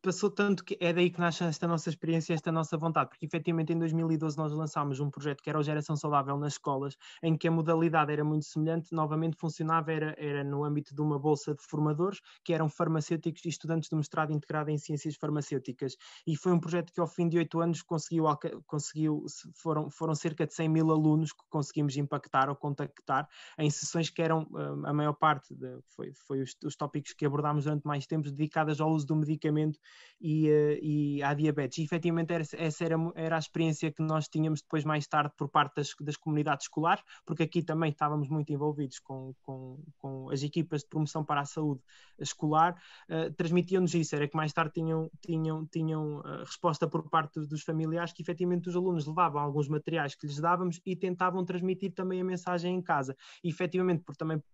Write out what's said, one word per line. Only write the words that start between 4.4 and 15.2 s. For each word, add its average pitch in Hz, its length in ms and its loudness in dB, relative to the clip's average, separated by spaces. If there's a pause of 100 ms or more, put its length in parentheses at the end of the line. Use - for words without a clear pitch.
lançámos 147 480 -2
um 147 100 0
projeto 143 320 -4
que - 80 -6
era 151 80 0
o 151 60 2
Geração 151 320 0
Saudável 143 420 0
nas 147 160 -2
escolas, 139 420 -2 (280)
em 160 120 4
que 160 120 0
a 165 40 4
modalidade 160 600 4
era 151 100 0
muito 151 220 2
semelhante, 160 480 -2
novamente 156 460 0
funcionava, 160 520 0
era, 156 280 -2
era 143 240 -2
no 143 200 -2
âmbito 147 300 -2
de 143 80 -4
uma 147 160 2
bolsa 147 380 0
de - 80 -20
formadores, 151 560 0 (240)
que - 100 0
eram 160 160 2
farmacêuticos 160 760 -2
e 170 40 -2
estudantes 156 400 -2
de 165 60 -2
mestrado 156 360 -2
integrado 151 380 -2
em 151 80 0
ciências 147 380 -4
farmacêuticas. 143 800 -4 (320)